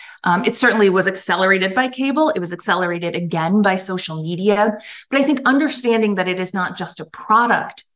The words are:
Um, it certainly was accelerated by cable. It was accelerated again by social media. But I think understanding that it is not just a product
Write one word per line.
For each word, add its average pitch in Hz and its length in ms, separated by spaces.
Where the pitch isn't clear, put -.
Um, 180 200
it 226 120
certainly 214 340
was 185 160
accelerated 190 680
by 254 140
cable. 269 440
It 196 100
was 175 120
accelerated 175 600
again 175 480
by 190 140
social 180 480
media. 202 520
But 277 120
I - 20
think 269 220
understanding 233 720
that 185 100
it 185 140
is 185 120
not 180 240
just 170 220
a 160 60
product - 800